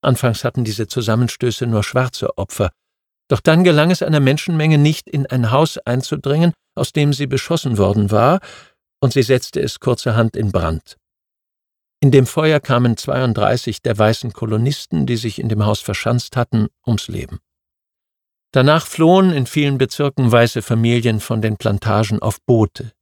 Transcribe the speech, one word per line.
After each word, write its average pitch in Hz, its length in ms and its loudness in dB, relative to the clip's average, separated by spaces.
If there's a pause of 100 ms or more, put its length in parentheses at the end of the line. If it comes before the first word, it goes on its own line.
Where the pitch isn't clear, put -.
Anfangs 120 420 0
hatten 120 200 -2
diese 107 240 -6
Zusammenstöße 117 760 -2
nur 110 180 0
schwarze - 540 -4
Opfer, 92 340 -4 (580)
doch 127 100 0
dann 165 240 4
gelang 160 280 4
es 175 120 0
einer 156 160 0
Menschenmenge 151 580 2
nicht, 151 320 2
in 139 160 -2
ein 117 260 -2
Haus 147 280 0
einzudringen, 143 760 -2 (220)
aus - 180 -6
dem 147 200 0
sie 139 140 -4
beschossen 135 500 -2
worden 101 340 2
war, 127 280 2 (640)
und 127 120 0
sie 135 100 2
setzte 123 360 0
es - 200 -6
kurzerhand 113 560 -2
in 107 160 -2
Brand. 82 460 -4 (1000)
In 139 120 4
dem 131 160 6
Feuer 156 320 0
kamen 123 360 0
zweiunddreißig 113 840 -2
der 113 160 -2
weißen 110 340 0
Kolonisten, 127 760 -4
die 120 100 -2
sich 110 220 -8
in 117 100 -4
dem 104 160 0
Haus 107 160 0
verschanzt - 560 -4
hatten, 113 300 0 (180)
ums 113 220 -2
Leben. - 320 -10 (1120)
Danach 147 320 4
flohen 180 480 4
in 135 120 -2
vielen 143 320 -2
Bezirken 131 540 0
weiße 120 300 2
Familien 113 580 0
von 110 220 -4
den 107 160 -2
Plantagen 107 640 -2
auf - 240 -4
Boote. 113 560 0